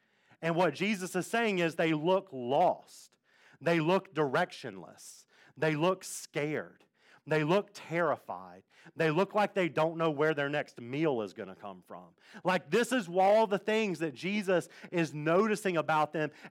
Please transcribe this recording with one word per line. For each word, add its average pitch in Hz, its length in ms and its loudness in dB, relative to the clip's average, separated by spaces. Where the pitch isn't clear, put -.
And 165 120 0
what 165 200 2
Jesus 185 400 -2
is 175 100 0
saying 226 320 0
is 165 160 0
they 165 200 0
look 185 380 0
lost. 135 840 -2
They 165 180 2
look 185 340 0
directionless. 135 1120 -4
They 156 180 0
look 185 280 0
scared. 143 800 -8
They 156 180 0
look 196 300 2
terrified. 107 880 -4
They 156 160 0
look 190 240 0
like 208 180 2
they 180 160 0
don't 156 260 -2
know 165 140 0
where 151 240 0
their 139 160 -2
next 147 320 -6
meal 131 400 0
is 98 120 -6
gonna 95 220 -12
come 92 320 -16
from. 90 200 -16
Like, 175 280 0
this 226 200 2
is 247 160 0
all 190 380 6
the 190 140 -2
things 214 400 0
that 151 160 -4
Jesus 180 520 0
is 165 220 0
noticing 175 640 2
about 156 360 2
them 151 180 -2